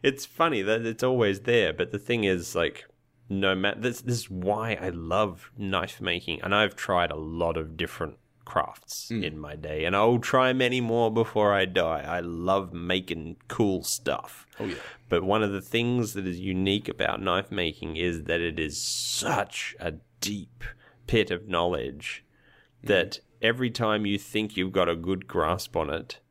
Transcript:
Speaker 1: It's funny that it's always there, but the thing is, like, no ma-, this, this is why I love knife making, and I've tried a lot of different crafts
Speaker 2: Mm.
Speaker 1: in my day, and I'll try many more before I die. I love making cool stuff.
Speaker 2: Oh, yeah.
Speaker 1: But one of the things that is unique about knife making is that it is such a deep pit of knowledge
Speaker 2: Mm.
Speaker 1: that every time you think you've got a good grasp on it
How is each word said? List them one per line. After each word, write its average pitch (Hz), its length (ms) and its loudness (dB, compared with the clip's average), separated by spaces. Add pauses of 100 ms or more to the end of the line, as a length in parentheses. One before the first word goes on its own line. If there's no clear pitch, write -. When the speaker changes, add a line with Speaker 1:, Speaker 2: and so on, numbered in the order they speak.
Speaker 1:
It's 135 240 0
funny 131 360 2
that 110 200 2
it's 113 200 -2
always 113 380 2
there, 107 320 4
but 87 180 -2
the 104 80 -6
thing 117 260 0
is, 92 300 2
like, 85 300 0 (440)
no 98 260 2
ma-, 98 220 0
this, 120 260 -2
this 120 180 0
is - 100 -12
why 104 500 -2
I 92 100 -4
love 87 680 -2
knife 95 440 -4
making, 87 420 -4
and 92 120 0
I've 104 220 2
tried 87 340 0
a 78 60 -6
lot 82 400 -2
of 80 200 -6
different 80 400 -6 (280)
crafts - 680 -4
Speaker 2:
Mm. 110 140 -2
Speaker 1:
in 78 140 -6
my 76 180 -10
day, 78 280 -4
and 90 120 2
I'll 117 240 6
try 127 320 4
many 127 280 2
more 117 320 2
before 107 420 4
I 95 100 4
die. 82 380 2
I 85 180 -4
love 87 520 0
making 87 640 -4 (120)
cool 98 340 2
stuff. - 640 -4 (140)
Speaker 2:
Oh, 110 60 -4
yeah. 92 80 -4 (340)
Speaker 1:
But 87 160 2
one 104 180 2
of 101 100 0
the 98 100 -4
things 117 500 0
that 98 140 -4
is 87 120 -4
unique 95 500 0
about - 340 -2
knife 95 280 0
making 82 460 -4
is 82 280 -2
that 85 160 0
it 82 200 -2
is 76 200 -4
such - 1000 -4
a 82 140 -4 (260)
deep 101 420 -8 (440)
pit 110 240 2
of 90 180 -4
knowledge 82 760 -2 (600)
Speaker 2:
Mm. - 40 -8
Speaker 1:
that 90 320 2 (220)
every 120 280 2
time 107 360 0
you 101 120 0
think 107 380 -4
you've 92 160 -2
got 90 160 4
a 85 80 2
good 92 300 -2
grasp 87 500 0
on 78 140 0
it - 300 -6 (100)